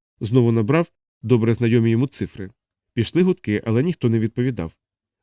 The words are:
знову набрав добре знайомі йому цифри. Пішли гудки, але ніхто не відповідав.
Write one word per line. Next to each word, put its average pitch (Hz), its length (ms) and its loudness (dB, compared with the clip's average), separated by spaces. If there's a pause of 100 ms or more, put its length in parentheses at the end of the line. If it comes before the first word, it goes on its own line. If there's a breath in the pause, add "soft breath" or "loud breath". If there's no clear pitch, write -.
(200)
знову 117 320 2
набрав 120 400 0 (300)
добре 113 320 2
знайомі 117 380 2
йому 120 160 0
цифри. 101 420 -10 (440)
Пішли 156 300 0
гудки, 180 420 -2
але 113 180 0
ніхто 160 260 -2
не 113 100 0
відповідав. 113 580 -6 (460)